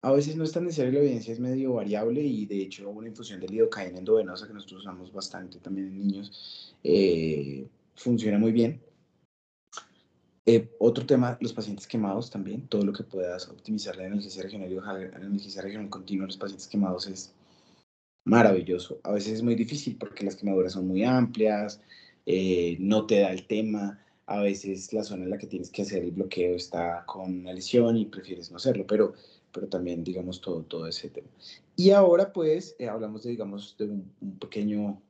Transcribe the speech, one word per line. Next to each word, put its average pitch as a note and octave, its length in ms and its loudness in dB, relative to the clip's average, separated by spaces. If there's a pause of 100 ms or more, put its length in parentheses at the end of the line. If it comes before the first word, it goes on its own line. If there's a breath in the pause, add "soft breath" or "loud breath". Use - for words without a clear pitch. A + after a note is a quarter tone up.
a C3+ 100 4
veces D3 240 4
no D#3+ 80 0
es D3+ 80 -2
tan F3 120 0
necesario, D3+ 280 0
la C#3+ 80 4
evidencia A#2 320 2
es A2+ 80 -6
medio B2+ 340 0
variable G#2+ 460 0
y A#2 260 0
de G2+ 160 -4
hecho G2 280 -10
una G#2+ 180 -12
infusión G#2 320 -14
de F#2 80 -8
lidocaína G2+ 500 2
endovenosa F#2 480 2
que - 80 -16
nosotros G2 280 -18
usamos F#2 300 -14
bastante F#2 460 -12
también F#2+ 300 -6
en F#2+ 100 -12
niños, - 840 -6
eh, D#2 840 4 (280)
funciona G#2+ 440 2
muy A2+ 140 6
bien. A#2 280 4 (1600 loud breath)
Eh, A2+ 240 6 (100)
otro A#2+ 280 4
tema, B2 340 4
los A#2 120 -4
pacientes G#2 360 -8
quemados G#2+ 420 -2
también, G#2 380 -8
todo G#2 160 2
lo G2+ 80 2
que G#2 100 -8
puedas F2+ 460 -6
optimizar G2+ 480 -6
la F#2 100 -10
analgesia G2 380 -6
regional F#2+ 260 -10
y F#2 60 -4
ojalá F#2+ 320 -8
la - 80 -16
analgesia G2 460 -8
regional G2+ 260 -8
continua F#2+ 360 -6
en F#2 40 -8
los F#2 80 -10
pacientes G2 320 -10
quemados F#2+ 400 -2
es - 260 -12 (920 soft breath)
maravilloso. F#2+ 760 4
A - 80 -6
veces G#2 240 -2
es A2 80 -4
muy A#2 140 2
difícil A#2 420 -4
porque - 260 -8
las F#2 120 -4
quemaduras F#2+ 380 0
son F#2 120 -2
muy F#2 160 2
amplias, G#2+ 800 2 (460 loud breath)
eh, F2 520 2
no G#2 280 2
te G#2 140 6
da F#2+ 120 4
el F#2 160 -8
tema, G#2 520 -2 (260 soft breath)
a G2+ 140 -2
veces G2 520 -2
la A2 100 -2
zona G2 220 -8
en F#2 60 -6
la G2+ 80 -4
que G#2 100 -12
tienes - 220 -8
que - 120 -4
hacer F#2+ 220 -2
el F2 80 -4
bloqueo F2+ 420 0
está E2+ 520 -4
con F#2 340 -8
una F2+ 120 -10
lesión A#2 440 4
y G#2+ 100 2
prefieres E2+ 440 -12
no F2 60 -16
hacerlo, G#2+ 300 0
pero, G#2 280 4 (380 loud breath)
pero G2 160 -8
también, F2 340 -4
digamos, F2+ 380 -6
todo, E2+ 220 -6
todo E2 260 -8
ese - 220 -10
tema. - 180 -14 (480 loud breath)
Y F3+ 140 8
ahora, G3 420 8
pues, E3 480 0
eh, B2 80 -4
hablamos G#2+ 340 -6
de, A#2+ 80 -6
digamos, G2+ 480 -8
de G#2+ 60 -2
un, G2+ 360 -6
un F#2+ 180 -10
pequeño G#2 720 -4